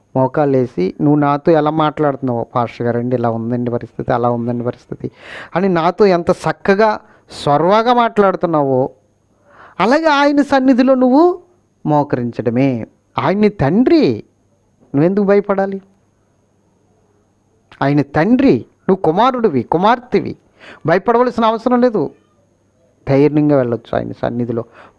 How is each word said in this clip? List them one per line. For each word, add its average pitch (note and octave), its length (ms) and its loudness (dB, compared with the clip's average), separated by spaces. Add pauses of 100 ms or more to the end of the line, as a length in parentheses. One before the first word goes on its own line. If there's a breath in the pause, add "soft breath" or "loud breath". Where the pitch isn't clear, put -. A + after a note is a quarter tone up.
(160)
మోకాలేసి, C3 840 -2
నువ్వు D3 180 2
నాతో C#3+ 320 0
ఎలా D3+ 200 2
మాట్లాడుతున్నావో, C#3+ 720 -4 (120)
"పాస్టర్ A#2+ 320 -4
గారండి A#2+ 280 -2
ఇలా A#2+ 140 -2
ఉందండి A#2 420 -4
పరిస్థితి, A#2+ 420 -6
అలా A#2+ 160 0
ఉందండి A#2+ 340 -4
పరిస్థితి" B2 480 -10 (440 loud breath)
అని G3 140 0
నాతో F3 360 2
ఎంత F3 240 2
చక్కగా G3+ 680 0 (300 soft breath)
సొరవగా F#3+ 640 0
మాట్లాడుతున్నావో, F3 960 0 (880 soft breath)
అలాగే C4+ 260 2
ఆయన C#4+ 360 2
సన్నిధిలో C4 540 2
నువ్వు C#4+ 440 2 (460)
మోకరించడమే. B2 1000 -2 (300)
ఆయన D3 200 0
నీ G#3 120 2
తండ్రి, G3+ 760 2 (720)
నువ్వెందుకు F#3+ 300 2
భయపడాలి? G3 560 0 (2000)
ఆయన C#3+ 200 2
తండ్రి, F#3 640 2 (240)
నువ్వు F#3+ 120 0
కుమారుడివి, G3+ 600 0
కుమార్తెవి, G3 760 -2 (480 loud breath)
భయపడవలసిన A#3 600 0
అవసరం A3+ 360 0
లేదు. G#3+ 300 0 (960)
ధైర్యంగా D3 480 2
వెళ్ళొచ్చు A#2 400 -4
ఆయన A#2 140 -6
సన్నిధిలో A#2+ 540 -6 (340 loud breath)